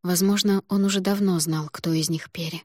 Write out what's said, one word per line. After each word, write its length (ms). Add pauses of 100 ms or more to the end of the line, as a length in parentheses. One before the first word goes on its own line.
Возможно, 640
он 180
уже 140
давно 400
знал, 320
кто 220
из 180
них 200
пере. 340